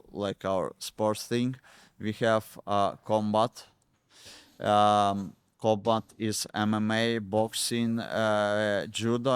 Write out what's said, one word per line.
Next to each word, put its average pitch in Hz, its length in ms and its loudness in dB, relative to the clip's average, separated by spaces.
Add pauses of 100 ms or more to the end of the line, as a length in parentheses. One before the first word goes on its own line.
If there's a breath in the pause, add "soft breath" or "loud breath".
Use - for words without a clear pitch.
(120)
like, 98 320 -6
our 95 360 -2
sports - 480 -4
thing. 123 280 -2 (440 loud breath)
We 104 140 -4 (120)
have, 110 200 2 (200)
uh, 101 380 0
combat. 107 600 0 (920 loud breath)
Um, 104 760 4 (260)
combat 110 440 2 (140)
is 107 360 -4
M 107 200 0
M 107 180 0
A, 117 280 0
boxing, 113 800 -2
uh, 104 880 0
judo, 120 480 0